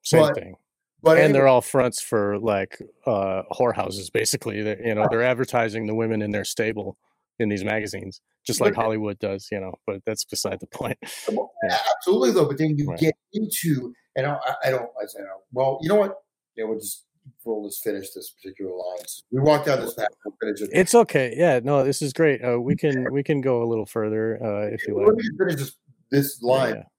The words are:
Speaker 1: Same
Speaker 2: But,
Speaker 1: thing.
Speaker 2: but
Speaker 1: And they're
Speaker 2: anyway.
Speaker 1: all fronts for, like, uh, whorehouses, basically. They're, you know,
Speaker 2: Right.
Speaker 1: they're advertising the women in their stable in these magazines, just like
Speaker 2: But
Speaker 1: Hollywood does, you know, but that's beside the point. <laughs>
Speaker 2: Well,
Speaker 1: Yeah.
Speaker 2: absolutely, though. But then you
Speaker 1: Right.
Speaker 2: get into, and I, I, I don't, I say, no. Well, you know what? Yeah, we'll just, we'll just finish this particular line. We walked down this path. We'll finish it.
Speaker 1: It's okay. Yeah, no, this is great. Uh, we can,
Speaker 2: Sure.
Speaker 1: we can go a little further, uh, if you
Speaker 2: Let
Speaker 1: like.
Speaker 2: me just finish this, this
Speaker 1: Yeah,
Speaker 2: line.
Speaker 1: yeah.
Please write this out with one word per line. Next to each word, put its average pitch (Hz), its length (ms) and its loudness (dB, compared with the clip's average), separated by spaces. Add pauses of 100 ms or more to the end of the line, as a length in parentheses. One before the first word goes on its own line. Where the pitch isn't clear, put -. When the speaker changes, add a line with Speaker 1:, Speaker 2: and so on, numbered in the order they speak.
Speaker 1:
Same 160 200 6
Speaker 2:
But, 120 120 4
Speaker 1:
thing. 92 200 -10 (480)
Speaker 2:
but 160 160 8
Speaker 1:
And 151 160 6
they're 135 80 6
Speaker 2:
anyway. 135 100 8
Speaker 1:
all 123 80 6
fronts 127 400 0
for, 104 380 0
like, 101 420 -2 (260)
uh, 98 360 0 (100)
whorehouses, 98 580 -2
basically. 110 520 -2
They're, 104 200 -4
you 113 120 0
know, 107 80 0
Speaker 2:
Right. 120 80 2
Speaker 1:
they're 117 120 2
advertising 117 640 0
the 107 80 -2
women 110 280 -2
in 104 80 -4
their 104 160 -4
stable 107 500 -4 (420)
in 110 100 0
these 101 160 -2
magazines, 98 560 -6 (260)
just 123 140 -2
like 127 140 4
Speaker 2:
But 117 80 -2
Speaker 1:
Hollywood 107 360 -2
does, 98 320 -6
you 104 80 -4
know, 95 160 -8 (120)
but 98 180 -6
that's 107 200 -4
beside 98 360 -6
the - 60 -16
point. - 360 -8
<laughs> 208 60 -14 (240)
Speaker 2:
Well, - 180 -4 (180)
Speaker 1:
Yeah. - 100 0 (180)
Speaker 2:
absolutely, 185 360 2
though. 180 140 4
But 139 120 -4
then 156 180 2
you 143 140 -2
Speaker 1:
Right. 85 100 -8
Speaker 2:
get 156 140 2 (180)
into, 156 640 -2 (200)
and 131 120 -2
I, 147 80 -2
I, 131 200 -4 (120)
I 131 40 4
don't, 127 120 0 (200)
I 107 40 -6
say, 104 140 -16
no. 95 200 -14 (120)
Well, 131 280 0
you 160 80 -4
know 202 80 4
what? 196 220 2 (380)
Yeah, 113 80 -4
we'll 110 140 -4
just, - 280 -12 (380)
we'll 107 220 -4
just - 160 -10
finish 98 280 -6
this - 200 -16
particular 95 420 -12
line. 90 260 -8 (340)
We 131 80 0
walked 147 260 4
down 131 140 2
this 117 140 -6
path. 107 140 -4 (160)
We'll 104 160 -12
finish 107 200 -4
it. 101 120 -4
Speaker 1:
It's 175 220 2
okay. 135 420 4
Yeah, 151 280 4
no, 139 200 2
this 139 180 0
is 139 100 -4
great. 139 320 2
Uh, 123 160 0
we 127 160 0
can, 151 160 0
Speaker 2:
Sure. 127 180 -2
Speaker 1:
we 139 140 -2
can 143 160 0
go 123 220 0
a 117 40 0
little 113 200 -2
further, 110 580 -2
uh, 104 220 -2
if 110 200 -6
you - 100 -4
Speaker 2:
Let 392 120 4
Speaker 1:
like. 440 80 6
Speaker 2:
me - 60 -4
just - 160 -6
finish 359 180 0
this, 135 200 -8 (340)
this 139 320 2
Speaker 1:
Yeah, 120 60 -2
Speaker 2:
line. 127 280 2
Speaker 1:
yeah. 104 60 -14 (160)